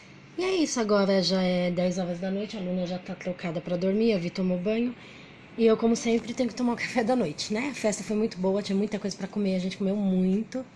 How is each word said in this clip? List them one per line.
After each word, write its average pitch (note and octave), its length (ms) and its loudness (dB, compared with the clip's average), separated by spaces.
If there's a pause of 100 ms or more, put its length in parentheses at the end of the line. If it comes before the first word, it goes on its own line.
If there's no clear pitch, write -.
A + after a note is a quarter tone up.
(360)
E F4 80 -2
é F#4+ 120 0
isso, D4 220 0
agora G3+ 440 4
já F#3 200 2
é F3+ 280 2
dez F3+ 260 0
horas F3 240 -4
da F#3+ 100 -4
noite, G#3 280 -6
a - 20 -6
Luna F3+ 260 -2
já F3+ 120 -4
tá F#3 160 -10
trocada F3 440 -6
pra F3 200 -4
dormir, G#3 340 2
a F#3+ 60 2
Vi F3 100 -2
tomou F3+ 300 0
banho. A3+ 360 -2 (640)
E A#3 80 2
eu, A3 140 6
como A3+ 180 4
sempre, A3+ 380 0
tenho B3+ 160 0
que - 40 -12
tomar A#3+ 200 0
o - 20 -8
café - 260 -2
da A#3+ 140 2
noite, G#3 380 -2
né? C4 160 -2
A B3 40 -8
festa G#3 300 -2
foi A3 100 -2
muito A3 220 0
boa, F#3+ 260 0
tinha G3+ 140 0
muita G#3 220 0
coisa F#3+ 180 -4
pra F#3+ 100 -8
comer, F#3+ 300 0
a - 20 2
gente F#3 200 -4
comeu G3 180 0
muito, F#3+ 680 2 (140)